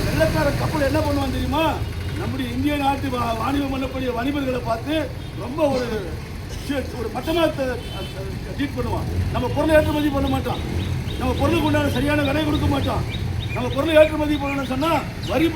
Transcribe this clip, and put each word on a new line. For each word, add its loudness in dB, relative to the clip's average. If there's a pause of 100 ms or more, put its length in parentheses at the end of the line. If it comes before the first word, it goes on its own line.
வெள்ளைக்கார 2 (140)
கப்பல் 2
என்ன 2
பண்ணுவான் 0
தெரியுமா? 0 (560)
நம்முடைய -4 (100)
இந்திய 2
நாட்டு 0
வா-, 0
வாணிபம் 0
பண்ணக்கூடிய -2
வணிகர்களை -2
பார்த்து -2 (500)
ரொம்ப -6 (140)
ஒரு 0 (800)
ஷே-, -2 (160)
ஒரு -4
மட்டமா 0 (140)
த-, -2 (800)
ட்ரீட் -4
பண்ணுவான். -2 (260)
நம்ம 0 (100)
பொருளை 2
ஏற்றுமதி 4
பண்ண 2
மாட்டான், -2 (580)
நம்ம 0 (100)
பொருளுக்கு 2
உண்டான 2
சரியான 2
விலை 2
கொடுக்க 2
மாட்டான். 0 (500)
நம்ம -2
பொருளை 2
ஏற்றுமதி 4
பண்ணணும்னு -2
சொன்னா 2 (400)
வரி 4